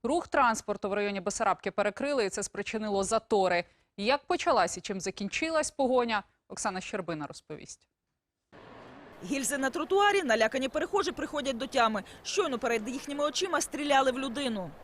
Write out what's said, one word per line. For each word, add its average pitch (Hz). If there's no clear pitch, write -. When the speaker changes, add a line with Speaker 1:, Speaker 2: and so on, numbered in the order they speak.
Speaker 1:
Рух 311
транспорту 220
в 190
районі 202
Бесарабки 196
перекрили, 226
і 190
це 196
спричинило 202
затори. 196
Як 247
почалась 247
і 180
чим 190
закінчилась 302
погоня, 240
Оксана 190
Щербина 165
розповість. -
Speaker 2:
Гільзи 269
на 262
тротуарі, 392
налякані 233
перехожі 339
приходять 277
до 254
тями. 220
Щойно 302
перед 233
їхніми 285
очима 339
стріляли 269
в 247
людину. 233